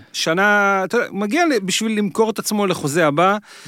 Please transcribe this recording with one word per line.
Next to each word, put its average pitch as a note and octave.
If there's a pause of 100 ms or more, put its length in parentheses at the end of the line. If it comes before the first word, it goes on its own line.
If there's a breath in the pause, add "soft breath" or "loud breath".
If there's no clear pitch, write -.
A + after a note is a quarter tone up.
(120)
שנה, G3
אתה G3
יודע, A#3+
מגיע G#3+
ל-, B3+
בשביל G#3
למכור G#3+
את G#3+
עצמו G#3
לחוזה D#3+
הבא. F3 (320 loud breath)